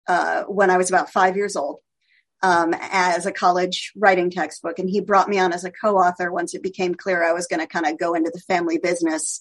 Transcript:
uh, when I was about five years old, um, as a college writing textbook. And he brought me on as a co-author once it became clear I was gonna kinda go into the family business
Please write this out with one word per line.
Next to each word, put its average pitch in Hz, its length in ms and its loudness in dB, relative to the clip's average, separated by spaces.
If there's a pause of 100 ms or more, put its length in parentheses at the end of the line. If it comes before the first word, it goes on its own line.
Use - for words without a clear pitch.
uh, 165 360 0
when 196 260 2
I 180 80 4
was 185 100 0
about 180 220 0
five 185 260 2
years 202 180 -4
old, 147 260 -6 (640)
um, 170 320 4
as 180 520 -2
a 190 60 -4
college 185 640 0
writing 185 340 4
textbook. 170 480 -6
And 185 100 -4
he 196 120 0
brought 196 280 2
me 202 100 0
on 185 140 2
as 180 120 -6
a 180 60 -8
co-author 180 640 0
once 180 220 -4
it - 80 -12
became 185 320 -4
clear 175 280 -2
I 165 100 2
was 175 140 -2
gonna 165 200 -4
kinda 160 280 -2
go 175 200 -2
into 165 180 -2
the 175 80 -12
family 170 380 -2
business 165 640 -2